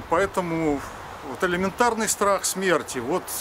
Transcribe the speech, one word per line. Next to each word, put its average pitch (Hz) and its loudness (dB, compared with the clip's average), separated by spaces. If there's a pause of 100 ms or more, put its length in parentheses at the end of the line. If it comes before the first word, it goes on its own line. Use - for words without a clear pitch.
(120)
поэтому 165 2 (480)
вот 127 -4
элементарный 190 2
страх 196 2
смерти, 170 0
вот, 143 -2 (180)